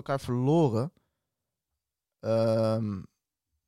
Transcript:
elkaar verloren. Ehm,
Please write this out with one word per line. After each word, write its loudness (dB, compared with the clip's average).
elkaar -4
verloren. 0
Ehm, 0